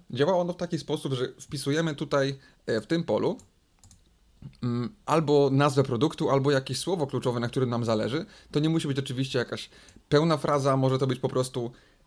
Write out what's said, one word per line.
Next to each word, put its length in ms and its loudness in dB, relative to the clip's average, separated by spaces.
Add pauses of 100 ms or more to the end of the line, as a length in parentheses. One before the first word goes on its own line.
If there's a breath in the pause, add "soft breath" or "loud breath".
(100)
Działa 260 2
ono 160 0
w 40 -8
taki 220 -6
sposób, 340 -4
że 160 -2 (120)
wpisujemy 540 -2
tutaj, 440 -2 (280 soft breath)
e, 140 0
w 60 -14
tym 180 0
polu, 340 0 (1200)
mm, 320 -4 (120)
albo 460 4
nazwę 300 4
produktu, 480 0
albo 200 2
jakieś 280 0
słowo 280 -2
kluczowe, 340 -2
na 80 -2
którym 220 0
nam 140 -2
zależy. 420 -2 (240 loud breath)
To 100 0
nie 80 2
musi 200 0
być 100 0
oczywiście 400 -4
jakaś 320 -6 (380 loud breath)
pełna 280 4
fraza, 400 2
może 220 4
to 80 2
być 120 0
po 100 -2
prostu, 440 -2 (340 soft breath)